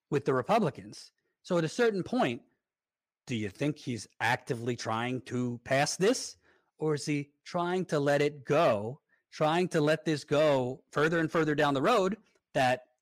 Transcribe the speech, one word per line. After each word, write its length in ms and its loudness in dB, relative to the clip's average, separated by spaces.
with 160 -2
the 80 2
Republicans. 760 -2
So 140 -2
at 60 2
a 60 -2
certain 340 0
point, 380 -2
do 100 -6
you 140 -4
think 280 -6
he's 300 -10
actively 560 -4
trying 460 -4
to 420 -6
pass 320 0
this? 400 -2
Or 180 -2
is 100 -6
he 240 -2
trying 400 -2
to 140 0
let 220 4
it 220 -2
go, 560 2
trying 380 0
to 100 0
let 240 2
this 220 -2
go 680 2
further 280 2
and 120 -2
further 240 0
down 180 2
the 80 0
road 360 2
that 280 2